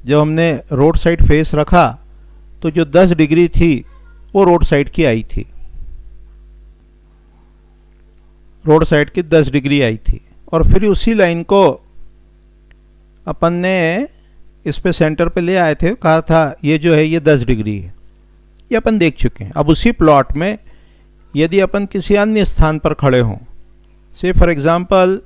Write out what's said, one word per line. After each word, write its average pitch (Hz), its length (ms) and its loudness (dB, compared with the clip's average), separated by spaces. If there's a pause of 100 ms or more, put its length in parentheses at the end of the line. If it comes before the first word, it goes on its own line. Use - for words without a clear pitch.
जब 143 140 2
हमने 156 420 -2 (100)
रोड 147 260 2
साइड 170 260 2
फेस 151 320 2
रखा, 151 440 0 (640)
तो 165 80 -2
जो 160 160 -2
दस 175 260 4
डिग्री 160 360 2
थी, 165 380 0 (500)
वो 196 80 4
रोड 175 200 4
साइड 143 260 0
की 160 160 -2
आई 113 180 0
थी, - 220 -8 (3250)
रोड 156 180 4
साइड 147 260 0
की 185 140 -8
दस 156 260 0
डिग्री 139 320 -2
आई 113 160 -2
थी। - 240 -2 (320)
और 165 140 0
फिर 185 180 4
उसी 208 280 0
लाइन 170 300 0
को 196 380 2 (1500)
अपन 170 260 -2
ने 180 540 -2 (580)
इस - 140 -6
पे 180 140 -2
सेंटर 160 360 0
पे 185 120 -4
ले 180 160 -2
आए 160 180 0
थे, 175 200 -2
कहा 160 260 0
था, 160 340 0 (100)
"ये 151 120 0
जो 160 180 2
है, 151 100 2
ये 160 140 -2
दस 143 240 2
डिग्री 107 360 -4
है।" 90 140 -16 (800)
ये 226 60 -2
अपन 220 200 -2
देख 170 180 0
चुके - 280 -4
हैं। 101 80 -14
अब 147 180 -4
उसी 196 220 2
प्लॉट 151 420 2
में 185 240 -4 (800)
यदि 165 240 0
अपन 196 260 -2
किसी 196 300 -4
अन्य 208 300 0
स्थान 156 340 0
पर 151 140 -4
खड़े 131 260 0
हों, 107 180 -2 (760)
say 180 180 -4
for 175 140 4
example 180 800 0